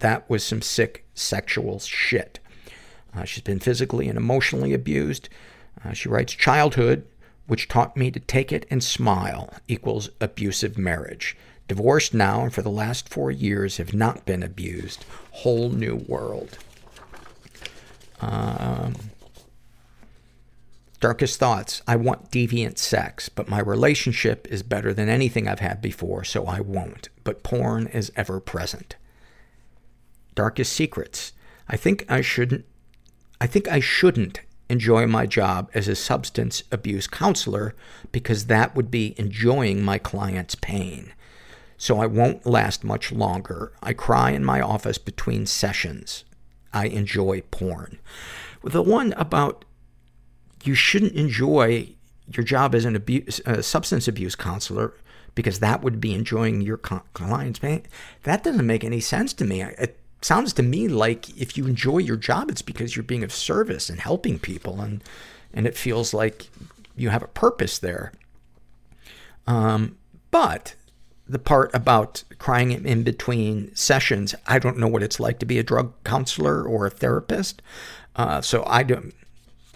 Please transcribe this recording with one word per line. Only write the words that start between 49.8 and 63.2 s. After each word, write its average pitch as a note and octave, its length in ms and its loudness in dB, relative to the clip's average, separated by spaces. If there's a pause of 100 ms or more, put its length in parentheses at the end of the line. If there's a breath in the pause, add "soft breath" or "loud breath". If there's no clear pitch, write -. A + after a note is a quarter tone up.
you C#3 100 2
shouldn't G3+ 380 4
enjoy B2+ 840 2 (380)
your A#2 120 -2
job C3 300 4
as A#2 120 4
an A2+ 100 0
abuse, B2+ 480 -2
uh, A2 160 0
substance D#3 480 0
abuse G2+ 260 -2
counselor G2+ 600 -4 (400 soft breath)
because G2+ 240 0
that A2 240 2
would A2+ 180 0
be G#2+ 140 -2
enjoying A2 460 0
your G#2+ 180 -2
co-, - 240 -6 (100)
client's A#2+ 460 -4
pain, D3+ 240 -2 (400 loud breath)
that F3+ 220 0
doesn't A#3 220 4
make A2+ 180 2
any A2+ 160 -2
sense G#3 340 0
to - 100 -2
me. F#2+ 180 0
It - 360 -6 (240)
sounds G#3+ 320 2
to C3 80 4
me D#3+ 260 2
like A#2 500 0
if C3 200 -6
you C3+ 80 0
enjoy C3 320 2
your C3 180 0
job, E3 340 0
it's - 120 -6
because A#2 340 -6
you're A2+ 60 -4
being A#2 220 -4